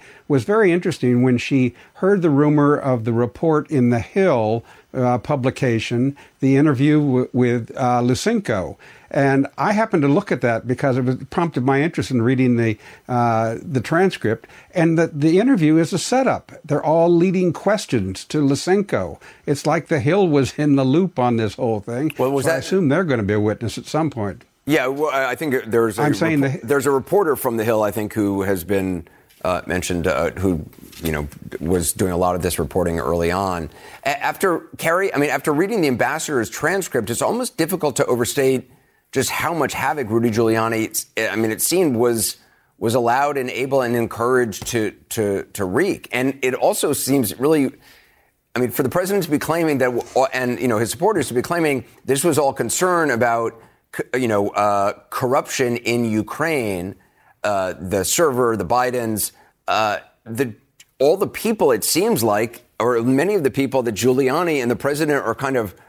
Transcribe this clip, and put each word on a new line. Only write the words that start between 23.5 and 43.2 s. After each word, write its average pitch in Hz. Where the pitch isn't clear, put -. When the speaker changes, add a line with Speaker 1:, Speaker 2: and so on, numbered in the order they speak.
Speaker 1:
at 120
some 156
point. 101
Speaker 2:
Yeah, 139
well, 143
I, 135
I -
think 127
there's 113
a -
Speaker 1:
I'm 147
saying 160
Speaker 2:
rep-, 135
Speaker 1:
the 113
Speaker 2:
there's 139
a 143
reporter 160
from 120
The 110
Hill, 110
I 104
think, 107
who 101
has 95
been, 92
uh, 87
mentioned, 87
uh, 80
who, 90
you 80
know, 73
was 82
doing 92
a 87
lot 90
of 85
this 87
reporting 82
early 85
on. 90
A-, 143
after, 160
Kerry, 180
I -
mean, 147
after 143
reading 196
the 151
ambassador's 127
transcript, 147
it's 117
almost 220
difficult 160
to 143
overstate 127
just 131
how -
much 147
havoc 139
Rudy 117
Giuliani, 110
I 92
mean, 110
it 110
seemed 165
was, 117
was 110
allowed 131